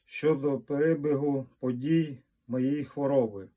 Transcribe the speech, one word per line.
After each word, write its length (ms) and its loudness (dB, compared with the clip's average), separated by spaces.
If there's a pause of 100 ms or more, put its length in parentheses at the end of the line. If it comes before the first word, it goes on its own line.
щодо 540 0
перебігу 880 0 (140)
подій 580 0 (280)
моєї 380 -2
хвороби 720 0